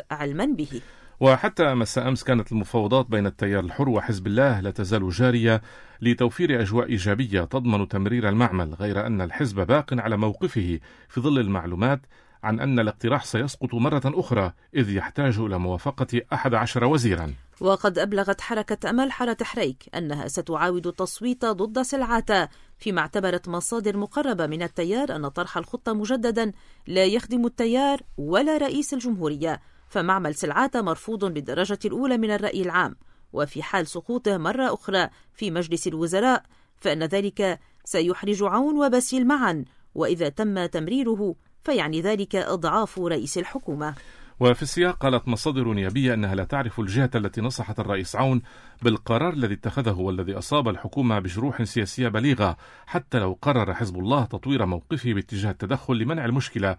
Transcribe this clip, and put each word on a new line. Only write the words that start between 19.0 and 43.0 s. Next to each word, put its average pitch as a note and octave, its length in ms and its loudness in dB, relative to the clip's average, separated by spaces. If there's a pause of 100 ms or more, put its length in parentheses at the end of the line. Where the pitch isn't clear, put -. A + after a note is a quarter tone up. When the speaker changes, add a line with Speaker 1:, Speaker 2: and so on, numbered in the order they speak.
Speaker 1:
حارة A#3+ 320 -2
حريك D#3 400 -4 (120)
أنها D3 320 -4
ستعاود E3+ 600 -2
التصويت A#3 580 -4
ضد A3 360 0
سلعاتا، A3+ 680 0 (300)
فيما F#3 240 -2
اعتبرت F3 480 -2
مصادر G3+ 480 -2
مقربة G3+ 500 -2
من D#3+ 160 -4
التيار F#3 520 -2
أن D3 120 -4
طرح F3 300 -6
الخطة A3 360 -4
مجدداً A3+ 580 0 (360)
لا F#3 180 4
يخدم A#3 400 2
التيار B3+ 560 2 (160)
ولا A3 400 2
رئيس C#4+ 360 0
الجمهورية، E3 680 -2 (280)
فمعمل F3+ 460 0
سلعاتا A3+ 460 0
مرفوض G3 440 -4
بالدرجة F3+ 600 -2
الأولى B3 320 0
من A3 140 0
الرأي G3+ 300 -2
العام، F3 340 0 (380)
وفي D3 300 -4
حال F3 240 -2
سقوطه G#3 500 -2
مرة A#3 360 0
أخرى F#3+ 360 0 (240)
في G3 180 -6
مجلس E3 360 -2
الوزراء F3+ 560 2 (340)
فإن D#3 260 0
ذلك G3 560 -2 (260)
سيحرج F#3 580 0
عون C#4+ 420 2
وباسيل B3 420 2
معاً، G#3 380 2 (300)
وإذا D#3+ 340 0
تم G3 360 -2
تمريره G3+ 680 -2 (280)
فيعني D#3+ 380 0
ذلك G3 340 -2
إضعاف F#3 640 0
رئيس E3 380 -2